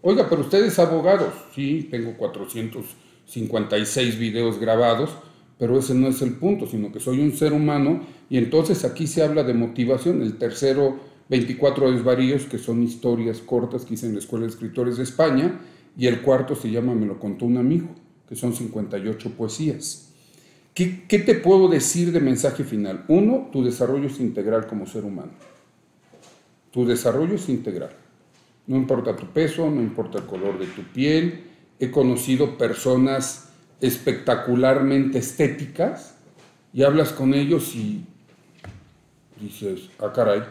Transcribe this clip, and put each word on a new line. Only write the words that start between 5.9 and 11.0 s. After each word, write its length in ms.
no 120
es 140
el 120
punto, 340
sino 240
que 80
soy 220
un 100
ser 220
humano, 520
y 80
entonces 480
aquí 220
se 160
habla 200
de 100
motivación. 680
El 160
tercero, 600